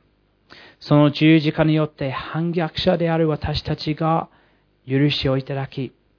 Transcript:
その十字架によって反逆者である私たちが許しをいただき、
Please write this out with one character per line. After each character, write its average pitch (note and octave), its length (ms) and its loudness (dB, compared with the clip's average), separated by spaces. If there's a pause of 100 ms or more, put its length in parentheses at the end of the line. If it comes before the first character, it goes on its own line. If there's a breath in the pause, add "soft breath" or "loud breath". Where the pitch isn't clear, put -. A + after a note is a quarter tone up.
(800 loud breath)
そ - 160 0
の D3 160 6
十 D#3 300 4
字 D3+ 120 0
架 D#3+ 120 2
に D#3 100 2
よ D#3 120 0
っ - 60 -6
て C3+ 200 -8
反 E3 400 -6
逆 D#3+ 260 -4
者 F3+ 180 2
で E3 140 -2
あ E3 80 0
る E3 80 2
私 D3+ 360 -4
た D#3 120 -6
ち D3+ 200 -6
が D#3+ 340 -2 (580 soft breath)
許 C#3 240 2
し - 180 -4
を C3 100 0
い C3+ 40 -4
た C3+ 140 -10
だ C3+ 100 -6
き、 - 260 -10 (260)